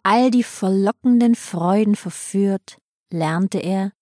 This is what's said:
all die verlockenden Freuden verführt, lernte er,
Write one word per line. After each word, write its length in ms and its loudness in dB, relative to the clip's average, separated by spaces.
all 280 4
die 120 2
verlockenden 920 2
Freuden 600 0
verführt, 840 -4
lernte 480 -2
er, 320 -4